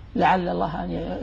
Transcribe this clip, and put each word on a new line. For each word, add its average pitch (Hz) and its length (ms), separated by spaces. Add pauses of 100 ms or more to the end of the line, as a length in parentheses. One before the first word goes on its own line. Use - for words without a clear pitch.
(160)
لعل 175 340
الله 175 340
أن 180 80 (320)